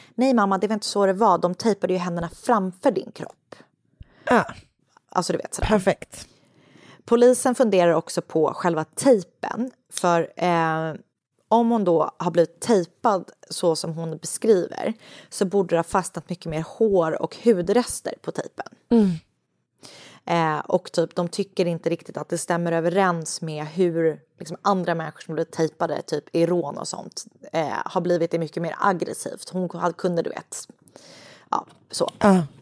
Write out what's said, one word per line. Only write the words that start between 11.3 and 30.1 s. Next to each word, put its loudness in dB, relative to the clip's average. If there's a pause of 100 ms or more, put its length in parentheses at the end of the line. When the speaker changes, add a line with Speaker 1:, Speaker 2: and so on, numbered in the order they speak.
Speaker 1:
om 4
hon 2
då 2
har -2
blivit 2
tejpad 0 (180)
så 0
som -6
hon -10
beskriver 0 (360)
så -2
borde 0
det 2
ha 0
fastnat -4
mycket -10
mer -6
hår 0
och -6
hudrester 2
på -8
tejpen. -10 (260)
Speaker 2:
Mm. 6 (1120)
Speaker 1:
Eh, 0
och -2
typ, -2
de -2
tycker -2
inte -2
riktigt -6
att -10
det -4
stämmer -2
överens 0
med -8
hur 0 (200)
liksom -12
andra 0
människor -8
som -12
blivit -4
tejpade -2
typ -6
i 4
rån -2
och -10
sånt, -12 (280)
eh, -2 (180)
har -4
blivit 0
det 0
mycket -6
mer -6
aggressivt. -2
Hon -4
hade, -2
kunde, -2